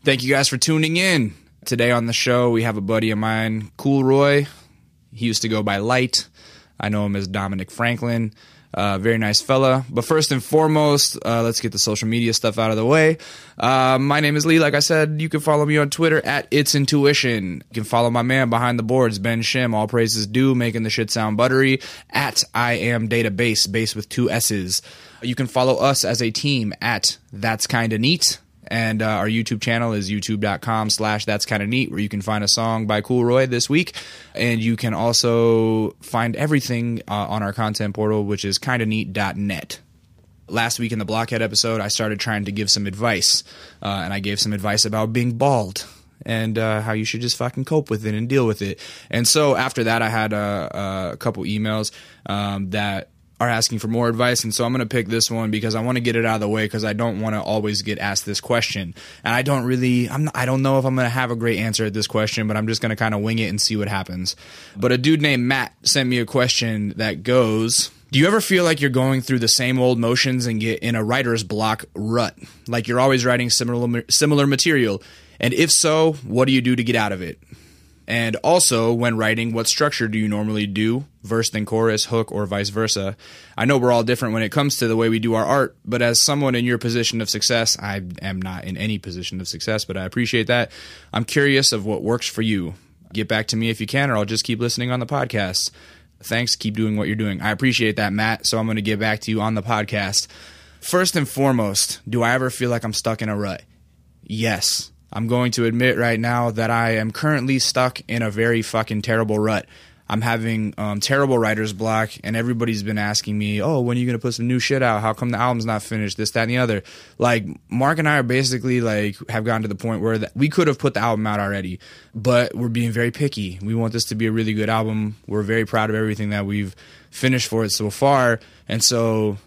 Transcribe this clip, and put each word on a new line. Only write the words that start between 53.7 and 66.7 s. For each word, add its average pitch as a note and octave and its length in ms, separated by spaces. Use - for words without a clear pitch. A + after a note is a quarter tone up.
for A2 120
more A#2 180
advice, A#2+ 380
and A2 100
so B2 80
I'm A#2+ 80
gonna B2+ 140
pick A2 240
this A2+ 200
one A2+ 220
because G#2+ 240
I A2 60
wanna B2 180
get A#2 160
it A#2 100
out A2 100
of G#2 40
the G#2 80
way G#2+ 220
'cause A2 160
I G#2 80
don't G#2+ 260
wanna G#2+ 220
always G#2 400
get G2+ 180
asked G2 260
this G2+ 140
question. G#2 560
And G2+ 80
I B2 80
don't C3 240
really, B2 440
I'm, D3+ 240
I B2 120
don't C3 160
know C3+ 180
if C3 60
I'm C3 100
gonna B2+ 140
have B2 220
a A#2+ 40
great A2+ 240
answer A2 240
at G#2+ 100
this G#2 140
question, G#2+ 400
but G#2+ 80
I'm G#2+ 100
just A2 160
gonna A2 140
kinda A2 220
wing A2 220
it A2 80
and G2 120
see - 160
what G2+ 140
happens. F#2 480
But A#2+ 160
a B2+ 40
dude D3+ 240
named C3+ 220
Matt C3 300
sent C3+ 240
me B2 120
a A2+ 60
question A2+ 720